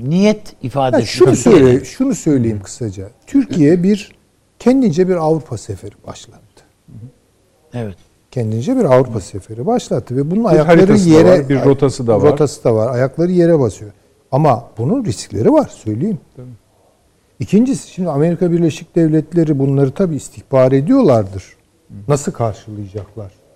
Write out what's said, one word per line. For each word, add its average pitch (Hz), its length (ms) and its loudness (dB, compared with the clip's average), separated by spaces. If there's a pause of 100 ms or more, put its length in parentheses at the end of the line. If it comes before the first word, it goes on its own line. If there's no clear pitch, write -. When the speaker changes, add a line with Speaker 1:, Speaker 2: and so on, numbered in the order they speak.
Speaker 1:
Niyet 208 540 0
ifadesi. 135 380 -2
Speaker 2:
Ya 110 60 -2
şunu - 280 2
Speaker 1:
Türkiye'nin. 208 320 4
Speaker 2:
söyle-, 127 180 2
şunu 262 300 -4
söyleyeyim 117 480 -2
kısaca. 98 460 -12 (180)
Türkiye 180 560 0
bir, 196 300 -2 (460)
kendince 202 500 2
bir 185 80 0
Avrupa 156 420 -4
seferi 101 360 -14 (120)
başlattı. - 340 -20 (1300)
Speaker 1:
Evet. 110 200 -10 (360)
Speaker 2:
Kendince 117 460 -4
bir 240 80 0
Avrupa 127 360 2
seferi 110 460 -12
başlattı 180 500 -4
ve 143 140 -4
bunun 220 140 -2
Speaker 3:
Bir 214 40 -2
Speaker 2:
ayakları 165 320 4
Speaker 3:
haritası 190 300 4
da 156 40 6
Speaker 2:
yere 165 160 6 (120)
Speaker 3:
var, 131 60 -8
bir 131 160 0
rotası 135 420 0
da 110 160 2
var. 147 100 4
Speaker 2:
Rotası 143 320 -2
da 120 100 2
var. 113 200 -2
Ayakları 135 380 -2
yere 170 280 2
basıyor. 104 300 -4 (420)
Ama 135 320 2 (140)
bunun 202 260 -4
riskleri 147 480 -2
var, 294 160 2
söyleyeyim. 131 500 -6 (180)
Speaker 3:
Tabii. 127 100 -20 (920)
Speaker 2:
İkincisi, 220 500 -2
şimdi 175 180 -8
Amerika 165 440 -2
Birleşik 170 440 -4
Devletleri 156 600 0
bunları 139 320 0
tabii 165 260 -4
istihbar 131 560 0
ediyorlardır. 135 680 0 (460)
Speaker 3:
Hı. 110 60 -20 (140)
Speaker 2:
Nasıl 147 240 -4
karşılayacaklar? 104 1000 -10 (240)